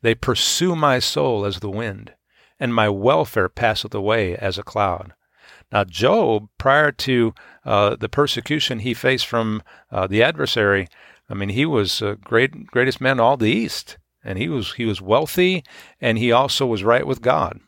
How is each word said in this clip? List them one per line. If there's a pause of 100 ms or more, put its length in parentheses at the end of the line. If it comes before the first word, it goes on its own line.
They
pursue
my
soul
as
the
wind, (440)
and
my
welfare
passeth
away
as
a
cloud." (580)
Now,
Job, (100)
prior
to, (280)
uh,
the
persecution
he
faced
from, (300)
uh,
the
adversary, (420)
I
mean,
he
was,
uh,
great,
greatest
man
in
all
the
East, (240)
and
he
was,
he
was
wealthy, (380)
and
he
also
was
right
with
God.